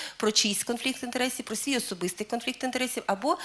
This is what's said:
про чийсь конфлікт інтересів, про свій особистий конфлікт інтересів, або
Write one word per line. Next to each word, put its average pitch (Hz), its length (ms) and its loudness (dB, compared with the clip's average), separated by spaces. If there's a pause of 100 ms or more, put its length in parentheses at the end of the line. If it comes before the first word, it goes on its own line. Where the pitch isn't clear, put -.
(160)
про 214 160 4
чийсь 202 320 2
конфлікт 254 380 0
інтересів, 247 420 0
про 220 120 -4
свій 269 200 2
особистий 185 500 -2
конфлікт 240 380 -4
інтересів, 247 420 0
або 214 380 2